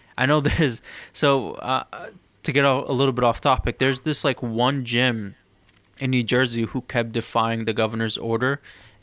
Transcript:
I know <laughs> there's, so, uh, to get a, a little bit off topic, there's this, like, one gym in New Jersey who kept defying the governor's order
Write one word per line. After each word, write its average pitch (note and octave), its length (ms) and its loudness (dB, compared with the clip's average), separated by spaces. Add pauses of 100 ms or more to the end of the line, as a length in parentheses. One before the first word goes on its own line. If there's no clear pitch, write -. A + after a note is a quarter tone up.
(180)
I C3 80 2
know D3+ 160 4
<laughs> - 0 -
there's, C#3 400 0 (320)
so, C3+ 420 2
uh, B2+ 280 -2 (600)
to - 80 -4
get C#3 140 4
a, C#3 40 6
a C3+ 240 0
little C3 200 2
bit A#2+ 100 -2
off A#2 180 2
topic, C3 360 0
there's C3 240 0
this, D3+ 220 -4
like, C3+ 180 0
one B2 420 0
gym A#2 520 0 (640)
in C3+ 120 -2
New B2 120 2
Jersey A#2 400 2
who B2 180 -6
kept A#2 300 -4
defying A2+ 540 -2
the A2 80 -2
governor's A2+ 440 -2
order A#2 440 -2 (420)